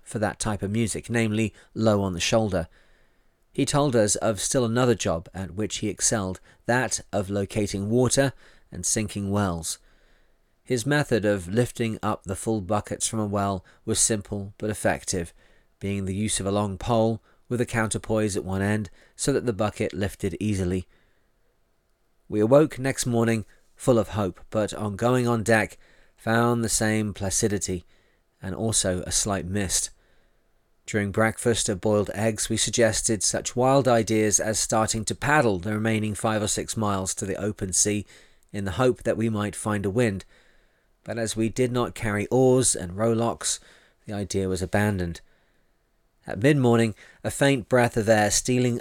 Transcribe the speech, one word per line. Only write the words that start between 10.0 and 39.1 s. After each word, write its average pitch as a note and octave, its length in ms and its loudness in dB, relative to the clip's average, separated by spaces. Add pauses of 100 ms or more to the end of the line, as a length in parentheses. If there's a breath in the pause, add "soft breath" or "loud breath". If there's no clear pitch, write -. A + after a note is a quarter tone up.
His A#2+ 220 -4
method C#3 400 2
of G2+ 240 0
lifting A2+ 520 -2
up G#2+ 220 -4
the G2 140 -6
full A2 240 -2
buckets G2+ 440 -4
from A2+ 140 -4
a G#2+ 60 -2
well G2+ 400 -2 (180 soft breath)
was A2 160 -2
simple G#2 580 -2
but G#2+ 120 -4
effective, F#2+ 640 -4 (480 soft breath)
being G2 240 -4
the F#2+ 100 -4
use G#2 240 -2
of F#2+ 60 -6
a G2 60 0
long G2+ 260 0
pole A2+ 440 2 (280 soft breath)
with B2 100 -2
a B2 60 0
counterpoise A2 720 -2
at - 80 -4
one F#2+ 160 -2
end G#2 280 0 (280 soft breath)
so - 160 0
that A#2+ 120 0
the B2 60 2
bucket G#2 420 -2
lifted F#2+ 460 -4
easily. F#2 480 -2 (1400)
We G#2 100 0
awoke C3+ 400 4
next C3 260 -4
morning A2+ 380 2 (320 soft breath)
full A#2+ 240 4
of G2 100 0
hope, G2 300 -4 (100)
but G#2+ 240 -2
on G2+ 220 -4
going A#2+ 320 2
on A#2 160 2
deck, G#2+ 340 2 (380 soft breath)
found A#2 480 2
the A2 60 -2
same G#2+ 440 0
placidity, F#2+ 720 -2 (580)
and F#2+ 140 -8
also G#2 500 -2
a - 60 -10
slight F#2+ 340 -2
mist. F#2 440 -2 (960)
During G2+ 260 -2
breakfast A2 560 0
of G2 140 -4
boiled G#2 320 2
eggs, G#2+ 340 -2
we A#2 80 -2
suggested A2 640 0
such - 360 -4
wild C3 320 4
ideas G#2+ 500 4
as G#2 180 -2
starting A2 460 0
to G2+ 120 -6
paddle B2 440 2
the G#2+ 140 -4
remaining G#2+ 420 0
five G#2+ 260 0
or G#2 60 0
six - 300 -4
miles G2 380 -2
to - 100 -6
the F#2+ 100 -4
open G2+ 380 -4
sea G#2 320 2 (480 soft breath)
in G2+ 100 -6
the G2 80 -2
hope B2+ 320 2
that A2 140 0